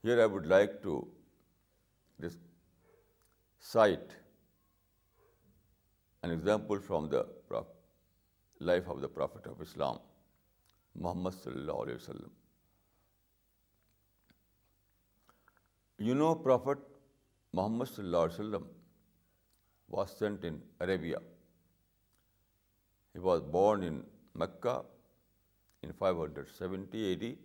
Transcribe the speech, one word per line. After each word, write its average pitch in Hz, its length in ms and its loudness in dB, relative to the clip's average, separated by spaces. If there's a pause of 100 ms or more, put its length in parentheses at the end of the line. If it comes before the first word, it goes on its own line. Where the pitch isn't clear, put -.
Here 120 200 6
I 110 40 10
would 95 220 0
like 98 360 6
to 78 240 -4 (1120)
dis-, 85 160 -8 (1200)
cite - 560 4 (2000)
an 87 80 -2
example 104 480 0
from 80 300 -2
the 67 140 2 (260)
prof-, 58 180 -4 (920)
life 90 280 2
of 71 140 -6
the 67 80 -6
Prophet - 360 -6
of - 160 -12
Islam, 69 380 -4 (1000)
Muhammad 90 360 -4
sallallahu 71 520 -8
alaihi 62 160 -8
wasallam. - 280 -14 (3750)
You 113 180 2
know, 156 180 4
Prophet 139 440 4 (720)
Muhammad 110 380 0
sallallahu 85 400 2
alaihi 85 100 -8
wasallam 104 240 -4 (1300)
was - 280 -4
sent 101 280 -4
in 78 160 -8 (180)
Arabia. 87 400 -2 (1900)
He - 60 -14
was 87 220 2
born 92 420 4
in 80 200 -4 (300)
Mecca - 500 -4 (1000)
in 82 80 -10
five 95 240 0
hundred 76 320 -6 (100)
seventy 95 540 -4
A 90 60 0
D. 117 280 -8